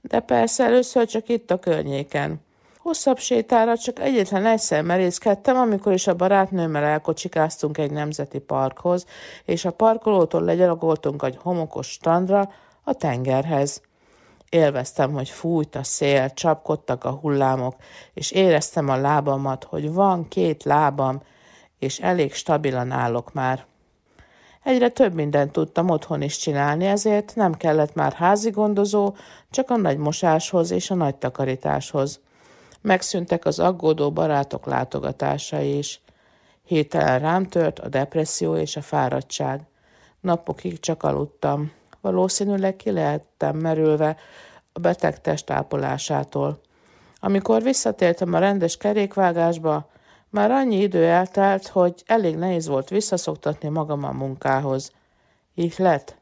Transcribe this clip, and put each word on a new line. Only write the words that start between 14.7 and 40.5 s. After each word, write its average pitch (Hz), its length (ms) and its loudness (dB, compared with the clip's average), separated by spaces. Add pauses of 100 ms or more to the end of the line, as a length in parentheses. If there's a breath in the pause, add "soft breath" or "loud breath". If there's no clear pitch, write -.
hogy 135 160 -4
fújt 151 460 -2
a 139 80 -6
szél, 139 480 0
csapkodtak 151 720 -2
a 131 60 -2
hullámok, 131 640 0 (380 loud breath)
és - 160 -8
éreztem 160 580 2
a 135 80 2
lábamat, 139 680 0
hogy 151 280 -6
van 185 360 2
két 170 360 -2
lábam, 143 580 2 (560 soft breath)
és 135 200 -4
elég 175 360 0
stabilan 131 560 -2
állok 120 420 -2
már. 131 320 -2 (1000 soft breath)
Egyre 247 260 4
több 233 260 2
mindent 147 380 0
tudtam 170 380 0
otthon 151 320 -2
is 151 160 -6
csinálni, 147 480 0
ezért 208 480 0
nem 196 200 2
kellett 156 400 2
már 143 180 0
házi 208 380 2
gondozó, 202 640 0 (360 loud breath)
csak 262 200 -2
a 247 60 2
nagy 170 200 2
mosáshoz 165 720 0
és 180 200 -2
a 196 40 0
nagy 156 220 0
takarításhoz. 139 1040 -4 (600 soft breath)
Megszűntek 185 600 0
az 156 140 0
aggódó 160 520 2
barátok 147 560 -2
látogatásai 139 1120 -4
is. - 220 -10 (640 soft breath)
Hirtelen 151 540 0
rám 170 280 0
tört 165 320 -2
a - 100 -10
depresszió 160 680 -2
és 156 200 -4
a 151 60 -10
fáradtság. 135 800 -4 (600 soft breath)
Napokig 170 600 -4